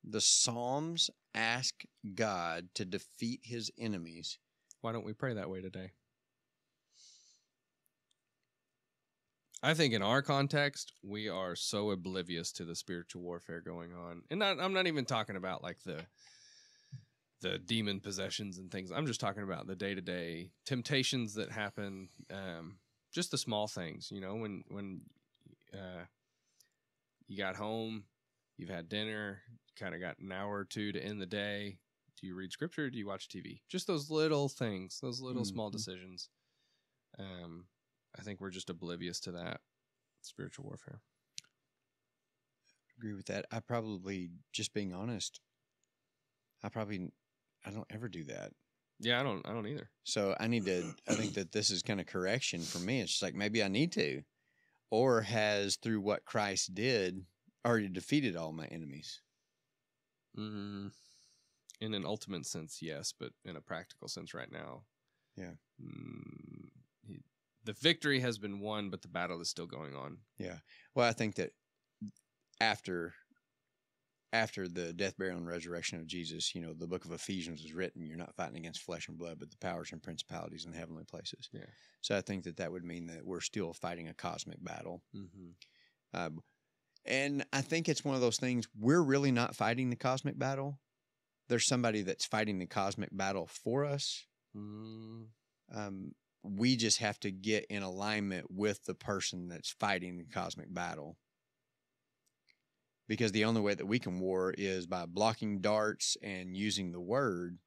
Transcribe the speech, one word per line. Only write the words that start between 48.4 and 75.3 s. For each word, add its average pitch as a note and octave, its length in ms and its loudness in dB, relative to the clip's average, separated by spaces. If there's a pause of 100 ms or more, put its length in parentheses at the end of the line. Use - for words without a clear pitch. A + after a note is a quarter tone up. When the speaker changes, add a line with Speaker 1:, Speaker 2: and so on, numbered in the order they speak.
Speaker 2:
Yeah, A#2+ 220 4
I - 20 2
don't, A2 240 -2
I G2+ 60 -4
don't A2 140 -2
either. C#3+ 220 -8 (140)
Speaker 1:
So G2 360 2
I A2 80 2
need A2+ 180 4
to, F2+ 180 4 (240)
I - 60 4
think G#2+ 220 2
that G2 180 -2
this G#2 160 4
is F2+ 140 2
kinda G2 200 0
correction F#2 600 0
for E2+ 160 -4
me. A2+ 200 2
It's F2 120 0
just - 120 2
like, D#2+ 120 -2
maybe G#2 280 4
I G2 60 4
need C#3 240 4
to, C#2+ 300 2 (680)
or A#2 300 8
has, G#2 560 4
through A2 240 2
what G2+ 240 2
Christ G2+ 500 2
did, G2 480 4 (420)
already A2+ 220 6
defeated F#2+ 480 2
all D#2+ 160 -2
my D#2 140 -6
enemies. D2+ 560 -10 (1160)
Speaker 2:
Mm, G2+ 540 -6 (880)
in A2 120 -2
an F#2 120 -2
ultimate F#2+ 400 -4
sense, - 360 -6
yes, D#2 360 -4
but - 140 -8 (140)
in F2 100 -10
a C#2+ 60 -10
practical - 460 -10
sense E2+ 260 -8
right - 180 -8
now, D2+ 320 -10 (520)
Speaker 1:
Yeah. F2+ 180 -10 (280)
Speaker 2:
mm, - 880 -12 (320)
he, - 220 -16 (400)
the A2 100 -6
victory C#3+ 480 4
has A#2+ 160 2
been G2+ 220 -4
won, G#2 300 -2
but F2+ 120 -6
the - 60 -18
battle F2 340 0
is E2 80 -2
still E2+ 180 -4
going C#2+ 280 -8
on. D2 240 -8 (180)
Speaker 1:
Yeah. F#2+ 220 -6 (360)
Well, B2 120 8
I A2+ 60 6
think A2 220 0
that F#2 180 -2 (1080)
after, F#2 540 2 (1160)
after G#2+ 360 2
the E2+ 260 -4
death, F#2+ 240 -2
burial, F#2 200 0